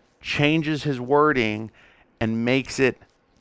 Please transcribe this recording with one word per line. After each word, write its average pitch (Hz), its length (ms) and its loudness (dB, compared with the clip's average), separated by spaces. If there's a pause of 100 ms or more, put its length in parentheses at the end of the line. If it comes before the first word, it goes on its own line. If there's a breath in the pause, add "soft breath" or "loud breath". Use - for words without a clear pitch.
(220)
changes 151 640 0
his 135 180 -4
wording 123 680 2 (520 soft breath)
and 113 240 -2
makes 127 340 -2
it 127 180 2 (440)